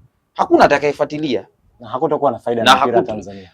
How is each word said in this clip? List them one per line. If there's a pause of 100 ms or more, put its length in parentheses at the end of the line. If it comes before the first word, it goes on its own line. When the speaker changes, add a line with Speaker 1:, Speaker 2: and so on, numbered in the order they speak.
(340)
Speaker 1:
hakuna
atakayefuatilia. (340)
Speaker 2:
Na
hakutakuwa
na
faida
Speaker 1:
Na
Speaker 2:
na
mpira
Speaker 1:
hakuta-
Speaker 2:
Tanzania.